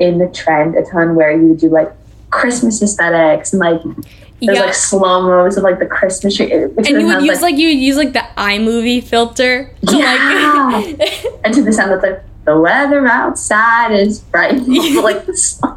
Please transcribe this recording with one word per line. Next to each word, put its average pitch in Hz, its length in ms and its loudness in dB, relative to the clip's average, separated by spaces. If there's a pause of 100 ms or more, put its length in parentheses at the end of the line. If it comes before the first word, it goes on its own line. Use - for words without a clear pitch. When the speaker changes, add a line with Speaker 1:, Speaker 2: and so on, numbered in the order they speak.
Speaker 1:
in 175 180 2
the 180 100 2
trend 160 480 -2
a - 80 0
ton 165 320 0
where 156 160 4
you 165 160 4
would 160 120 4
do, 160 100 2
like, 160 220 2 (380)
Christmas 233 520 -2
aesthetics 170 720 0
and, 196 60 0
like, 170 220 0 (600)
there's, 226 160 2
Speaker 2:
Yeah. 240 80 2
Speaker 1:
like, - 80 -4
slow-mos 185 840 2
of, 190 60 0
like, 180 160 0
the 170 60 0
Christmas 202 520 -2
tree. - 140 -2
It, - 260 0
Speaker 2:
And 226 100 0
you 285 200 2
would 339 60 2
Speaker 1:
sounds 285 120 0
Speaker 2:
use, 277 160 0
Speaker 1:
like 349 100 2
Speaker 2:
like, 269 60 -2
you 320 100 2
would 311 100 2
use, 269 200 0
like, 285 160 0
the 254 100 -2 (140)
iMovie 226 680 0
filter 247 680 0 (160)
to, 233 100 2
Speaker 1:
Yeah. 277 760 0
Speaker 2:
like 214 540 -4
<laughs> - 160 -8
Speaker 1:
And 220 100 -2
to 285 100 4
the 214 100 0
sound 202 180 0
that's 185 120 0
like, 190 180 -4 (240)
"The 151 120 2
weather 269 500 2
outside 233 840 0
is 208 280 0
bright." - 420 -2
<laughs> 247 60 -4
Speaker 2:
Yeah. 294 340 2
Speaker 1:
Like, 214 240 -2
this - 340 -6 (180)